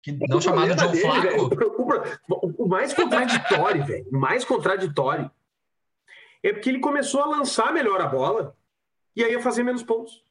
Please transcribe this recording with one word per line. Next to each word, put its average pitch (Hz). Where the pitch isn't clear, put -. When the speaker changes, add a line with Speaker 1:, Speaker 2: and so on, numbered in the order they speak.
Speaker 1:
que 143
Speaker 2:
É -
Speaker 1:
não 123
Speaker 2:
o -
Speaker 1:
chamado 170
Speaker 2:
problema -
Speaker 1:
Joe 175
Speaker 2:
dele, 170
Speaker 1:
Flacco. 247
Speaker 2:
velho, -
preocupa, 254
o 226
mais 196
contraditório, 233
<laughs> -
velho, -
o 135
mais 135
contraditório 151
é 202
porque 233
ele 262
começou 285
a 294
lançar 285
melhor 233
a 160
bola 139
e 226
aí 233
a 240
fazer 240
menos 240
pontos. -